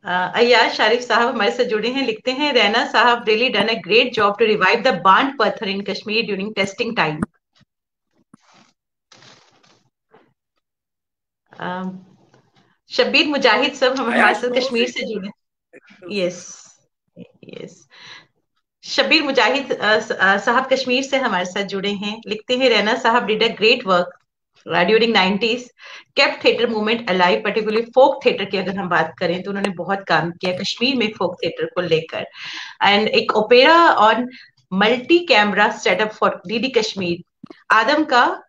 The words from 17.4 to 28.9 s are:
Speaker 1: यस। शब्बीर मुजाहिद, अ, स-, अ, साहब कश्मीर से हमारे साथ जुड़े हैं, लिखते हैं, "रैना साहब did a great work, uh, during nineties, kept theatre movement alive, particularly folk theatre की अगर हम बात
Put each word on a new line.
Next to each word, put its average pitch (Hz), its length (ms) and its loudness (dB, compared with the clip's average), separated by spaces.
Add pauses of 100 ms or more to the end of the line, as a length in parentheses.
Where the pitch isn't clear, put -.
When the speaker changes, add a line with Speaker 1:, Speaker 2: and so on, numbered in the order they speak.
Speaker 1:
यस। - 440 -18 (960)
शब्बीर 294 380 0
मुजाहिद, 254 500 0
अ, 214 260 0
स-, - 140 -6
अ, 196 240 2
साहब 247 360 -2
कश्मीर 262 300 -2
से 269 140 -4
हमारे 202 280 -2
साथ 202 200 -6
जुड़े 196 260 -6
हैं, 208 360 -8
लिखते 214 300 -4
हैं, 262 120 2
"रैना 214 260 2
साहब 226 340 0
did 214 140 0
a 226 80 2
great 233 280 2
work, 180 260 2 (680)
uh, 175 120 2
during 226 260 4
nineties, 208 480 0 (580)
kept - 240 0
theatre 233 240 2
movement 214 340 -2
alive, 180 400 0
particularly 214 420 -2
folk 262 440 4
theatre 202 240 0
की 196 60 -4
अगर 190 200 -4
हम 190 120 -6
बात 165 300 0